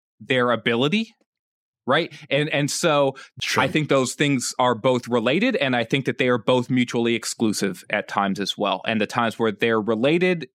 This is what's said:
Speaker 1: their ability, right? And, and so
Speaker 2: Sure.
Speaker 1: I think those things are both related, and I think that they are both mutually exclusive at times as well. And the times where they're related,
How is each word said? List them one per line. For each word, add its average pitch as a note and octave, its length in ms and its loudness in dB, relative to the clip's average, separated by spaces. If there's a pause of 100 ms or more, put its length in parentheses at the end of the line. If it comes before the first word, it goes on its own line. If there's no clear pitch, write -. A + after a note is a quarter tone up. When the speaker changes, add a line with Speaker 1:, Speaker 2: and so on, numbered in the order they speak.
(200)
Speaker 1:
their B2 300 2
ability, B2+ 640 0 (720)
right? D3+ 260 0 (180)
And, D3 180 2
and C#3+ 220 0
so C#3+ 440 2 (260)
Speaker 2:
Sure. - 220 0
Speaker 1:
I C#3 60 0
think D3+ 200 -2
those C3 260 2
things C#3+ 440 0
are B2 160 2
both B2 320 0
related, C3 500 2
and C3 200 0
I A#2 80 0
think C#3 220 -2
that B2+ 120 -2
they C3 100 2
are B2 100 2
both B2+ 320 0
mutually A#2+ 440 0
exclusive G#2 760 -2
at G#2 180 -4
times G2 320 0
as F#2+ 160 -4
well. F#2+ 300 -2
And A2+ 140 0
the G#2 60 0
times A#2 320 -2
where A2+ 140 0
they're A2+ 280 0
related, D3+ 760 0